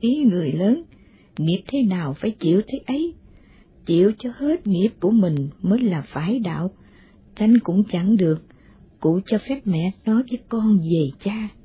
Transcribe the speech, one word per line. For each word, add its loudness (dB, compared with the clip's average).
ý 0
người 2
lớn. 0
Nghiệp 0
thế -2
nào -2
phải -4
chịu 0
thế -8
ấy. -4
Chịu 4
cho -8
hết -2
nghiệp 2
của 0
mình 2
mới 2
là 0
phải -4
đạo. -4
Tránh 4
cũng 2
chẳng 0
được. 2
Cụ 2
cho 0
phép -4
mẹ 0
nói 2
với -6
con 2
về 0
cha.'" -6